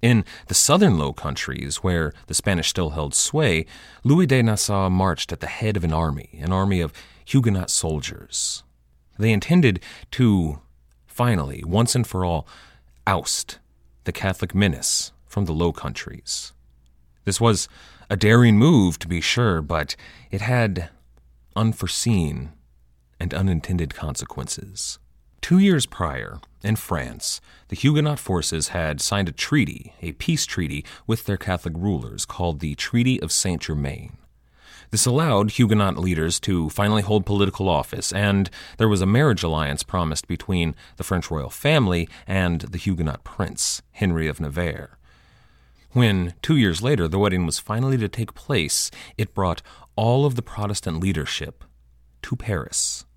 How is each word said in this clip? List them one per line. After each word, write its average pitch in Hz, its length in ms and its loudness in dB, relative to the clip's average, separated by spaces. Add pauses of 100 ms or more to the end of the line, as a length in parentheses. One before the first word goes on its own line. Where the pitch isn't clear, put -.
In 117 240 4 (220)
the - 80 -6
southern 160 420 6
Low 71 160 0
Countries, - 640 -6
where 82 340 0 (160)
the - 60 -8
Spanish 90 340 0
still 82 220 -2
held 73 240 -6
sway, 104 520 2 (380)
Louis 156 220 6
de 131 160 4
Nassau 101 460 2
marched 92 440 0
at - 80 -10
the - 80 -8
head 107 280 -4
of 87 60 -2
an 82 100 0
army, 80 480 -2
an 82 120 -2
army 95 280 2
of 80 120 -2 (320)
Huguenot 113 440 2
soldiers. - 920 -6 (560)
They 110 140 4
intended 117 480 4 (320)
to, 90 480 2 (460)
finally, 92 600 -2
once 107 300 2
and 120 100 0
for 92 180 -2
all, 85 220 -2 (640)
oust - 500 -4 (460)
the - 80 -4
Catholic 92 420 -4
menace - 560 0 (160)
from 98 200 -2
the 82 60 -2
Low 82 200 0
Countries. - 800 -10 (720)
This 98 160 0
was 113 280 4 (400)
a 101 80 0
daring 110 400 8
move, 110 440 6
to - 80 -10
be 85 120 -2
sure, 101 400 0
but 76 360 -4 (340)
it 98 100 -4
had 107 500 0 (680)
unforeseen 92 960 0 (680)
and 85 160 -6
unintended 85 640 0
consequences. - 1040 -10 (400)
Two 175 180 4
years 190 280 4
prior, 65 540 -8 (220)
in 104 120 0
France, - 680 -6 (280)
the 104 80 -8
Huguenot 151 420 2
forces 82 500 -2
had 80 320 -4
signed 98 280 0
a 78 40 -6
treaty, - 680 -2
a 85 100 -8
peace - 320 -2
treaty, 73 400 -6 (220)
with 113 200 -2
their 101 100 -2
Catholic 90 400 -4
rulers 78 480 -4
called 85 340 -4
the 73 160 -4
Treaty 123 480 0
of 85 80 -6
Saint-Germain. 73 840 -4 (760)
This - 160 2
allowed 123 460 2
Huguenot 104 440 4
leaders 85 440 0
to 85 300 -2
finally 104 320 0
hold 101 220 2
political 98 440 0
office, - 440 -2
and 98 380 2 (280)
there 110 100 4
was 101 120 2
a 92 60 2
marriage 113 380 2
alliance 78 400 -2
promised 80 420 -4
between 85 480 -2 (220)
the - 80 -8
French 90 260 -2
royal 73 200 -4
family 101 580 0 (180)
and 90 360 0
the 87 160 -8
Huguenot 82 440 -4
prince, - 580 -6 (120)
Henry 82 340 0
of 73 140 -4
Navarre. 80 580 -6 (960)
When, 98 500 2
two 160 140 2
years 98 260 2
later, 117 240 2
the 80 120 0
wedding 92 280 2
was 78 140 -4
finally 131 380 -2
to 107 100 -2
take - 260 -6
place, - 560 -2 (260)
it - 180 -4
brought 92 280 0 (320)
all 120 320 2
of 135 80 0
the 120 80 -4
Protestant 101 580 -4
leadership 85 640 -4 (580)
to - 120 -6
Paris. - 720 -4 (120)